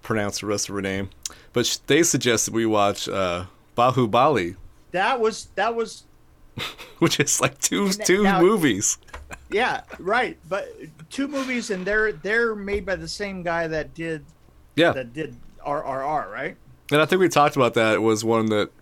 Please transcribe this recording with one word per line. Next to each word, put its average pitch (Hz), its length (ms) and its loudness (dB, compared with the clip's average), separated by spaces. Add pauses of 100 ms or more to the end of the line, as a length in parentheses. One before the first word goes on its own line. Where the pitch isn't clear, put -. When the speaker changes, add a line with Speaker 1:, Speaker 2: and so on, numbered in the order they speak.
Speaker 1:
pronounce 104 380 -4
the 101 60 -10
rest 101 220 -2
of 98 60 -10
her 101 80 -4
name, 95 280 -4 (420)
but 120 140 0
sh-, - 100 -2 (100)
they 151 160 6
suggested 117 520 2
we 113 120 0
watch, 101 420 2
uh, 92 360 -2 (320)
Bahubali. 120 800 2 (360)
Speaker 2:
That 220 280 0
was, 220 340 -2
that 220 220 -2
was 226 280 -8 (520)
Speaker 1:
<laughs> - 420 -12
Which 165 220 2
is - 200 2
like - 200 0
two, - 260 0
Speaker 2:
And 190 80 0
th-, 208 120 -6
Speaker 1:
two 196 180 4
Speaker 2:
now 196 160 4
Speaker 1:
movies. 160 580 2 (520)
Speaker 2:
Yeah, 202 320 -2 (160)
right. 202 380 -2 (120)
But 190 200 -6 (420)
two 277 180 -4
movies, 254 420 -4
and 185 160 -4
they're, 214 260 0
they're 220 440 0
made 202 280 -6
by 196 120 -4
the 165 120 -10
same 196 340 -8
guy 170 260 -2
that 147 260 -6
did 165 300 -8 (520)
Speaker 1:
Yeah. 165 160 6
Speaker 2:
that 120 200 -6
did 135 240 -8 (280)
R 143 200 -4
R 135 180 -6
R, 139 280 -2
right? 135 260 -8 (360)
Speaker 1:
And 147 80 6
I 156 60 4
think 185 140 2
we 180 80 4
talked 147 280 4
about 120 180 2
that. 110 200 4
It 95 80 2
was 110 220 2
one 113 220 2
that 104 240 0 (120)